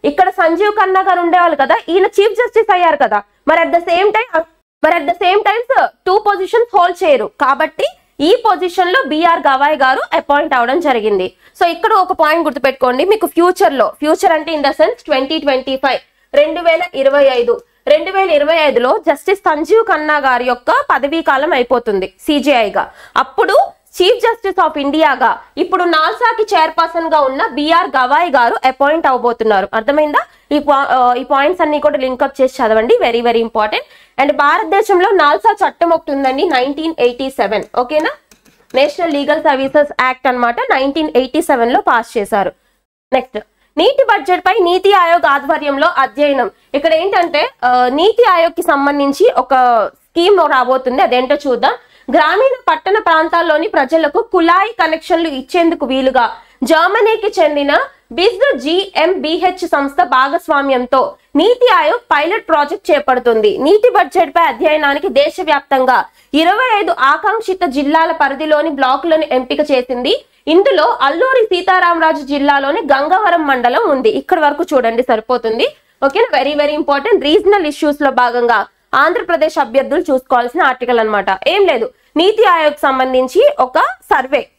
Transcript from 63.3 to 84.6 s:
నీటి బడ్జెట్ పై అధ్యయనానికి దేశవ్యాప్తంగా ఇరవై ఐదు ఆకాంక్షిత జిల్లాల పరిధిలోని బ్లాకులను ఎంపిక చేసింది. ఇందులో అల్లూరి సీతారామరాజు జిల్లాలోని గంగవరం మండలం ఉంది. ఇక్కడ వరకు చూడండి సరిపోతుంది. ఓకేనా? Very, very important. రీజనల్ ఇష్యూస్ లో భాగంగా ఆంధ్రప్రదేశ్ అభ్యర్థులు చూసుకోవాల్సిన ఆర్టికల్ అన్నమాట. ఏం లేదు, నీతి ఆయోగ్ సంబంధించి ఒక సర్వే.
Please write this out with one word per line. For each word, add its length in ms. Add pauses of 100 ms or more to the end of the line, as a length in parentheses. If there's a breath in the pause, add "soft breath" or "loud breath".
నీటి 280
బడ్జెట్ 400
పై 160
అధ్యయనానికి 600 (100)
దేశవ్యాప్తంగా 760 (440 soft breath)
ఇరవై 260 (120)
ఐదు 160 (180)
ఆకాంక్షిత 500 (140)
జిల్లాల 340 (100)
పరిధిలోని 600
బ్లాకులను 460 (120)
ఎంపిక 220 (100)
చేసింది. 420 (420 soft breath)
ఇందులో 300 (220)
అల్లూరి 460
సీతారామరాజు 720 (100)
జిల్లాలోని 500 (100)
గంగవరం 600
మండలం 320 (100)
ఉంది. 260
ఇక్కడ 260
వరకు 260
చూడండి 380
సరిపోతుంది. 560 (400 soft breath)
ఓకేనా? 300
Very, 240
very 200
important. 360 (140)
రీజనల్ 420
ఇష్యూస్ 340
లో 60 (100)
భాగంగా 380 (420)
ఆంధ్రప్రదేశ్ 580
అభ్యర్థులు 460
చూసుకోవాల్సిన 540 (100)
ఆర్టికల్ 300
అన్నమాట. 280 (220)
ఏం 180
లేదు, 160 (340)
నీతి 240 (120)
ఆయోగ్ 280
సంబంధించి 580 (240)
ఒక 120 (340)
సర్వే. 300 (180)